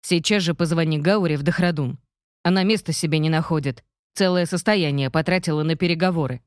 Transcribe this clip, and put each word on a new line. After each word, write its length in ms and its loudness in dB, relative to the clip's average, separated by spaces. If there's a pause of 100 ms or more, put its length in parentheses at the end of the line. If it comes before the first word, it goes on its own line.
"Сейчас 420 0
же 100 0
позвони 460 0
Гауре 380 2
в 60 -4
Дахрадун. 560 0 (440)
Она 200 2
места 280 0
себе 280 -2
не 100 0
находит. 560 -2 (280)
Целое 320 2
состояние 640 0
потратила 540 0
на 120 0
переговоры". 720 -2